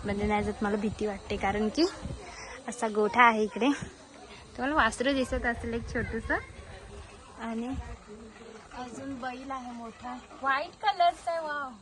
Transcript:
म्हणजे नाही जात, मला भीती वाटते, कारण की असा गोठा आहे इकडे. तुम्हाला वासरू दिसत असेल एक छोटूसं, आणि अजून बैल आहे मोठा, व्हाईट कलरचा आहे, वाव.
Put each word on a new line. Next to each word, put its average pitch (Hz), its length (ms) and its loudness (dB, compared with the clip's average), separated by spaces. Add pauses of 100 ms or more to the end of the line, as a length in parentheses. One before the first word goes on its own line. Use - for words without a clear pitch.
म्हणजे 202 220 0
नाही 208 180 4
जात, 214 80 0 (100)
मला 202 140 2
भीती 214 300 0
वाटते, 202 300 -4
कारण 208 320 2
की 285 160 4 (840)
असा 226 200 -2
गोठा 214 340 6
आहे 220 200 10
इकडे. 214 260 2 (880)
तुम्हाला 269 180 0
वासरू 254 380 4
दिसत 262 220 2
असेल 240 400 0
एक 233 200 -4
छोटूसं, 226 400 0 (1040)
आणि 226 340 -4 (1040)
अजून 254 360 -8
बैल 254 360 -6
आहे 247 200 -6
मोठा, 240 480 -10 (240)
व्हाईट 269 240 4
कलरचा 349 640 4
आहे, 330 100 0
वाव. 294 300 -2 (120)